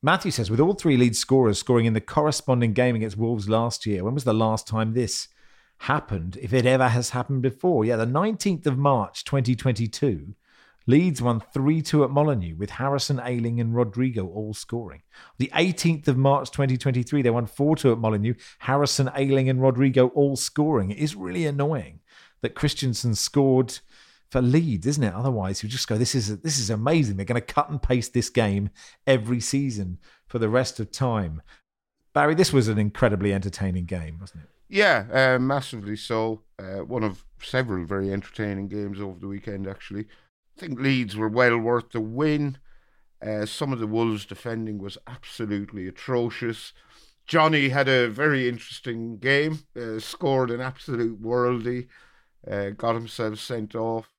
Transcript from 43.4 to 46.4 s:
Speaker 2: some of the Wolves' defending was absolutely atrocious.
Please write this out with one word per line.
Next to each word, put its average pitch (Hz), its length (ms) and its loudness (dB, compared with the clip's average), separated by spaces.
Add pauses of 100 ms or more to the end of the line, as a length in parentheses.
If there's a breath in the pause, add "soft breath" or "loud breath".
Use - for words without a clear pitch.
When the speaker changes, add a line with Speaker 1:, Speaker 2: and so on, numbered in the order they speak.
Speaker 2:
some 135 280 -6
of 120 60 -6
the 110 80 -4
Wolves' 110 380 -2
defending 110 520 -8
was 98 200 -12 (100)
absolutely 104 800 -8
atrocious. 120 840 -4 (520 soft breath)